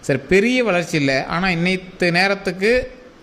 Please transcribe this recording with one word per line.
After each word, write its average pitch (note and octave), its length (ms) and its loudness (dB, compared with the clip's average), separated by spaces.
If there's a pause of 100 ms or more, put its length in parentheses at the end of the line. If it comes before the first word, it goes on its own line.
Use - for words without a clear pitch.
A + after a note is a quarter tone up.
சார், C3+ 260 -2
பெரிய A#3 360 2
வளர்ச்சி F3 340 -2
இல்ல, C3+ 280 0
ஆனா F3+ 240 -2
இன்னைத்து F3+ 600 -2
நேரத்துக்கு G3 800 0 (320)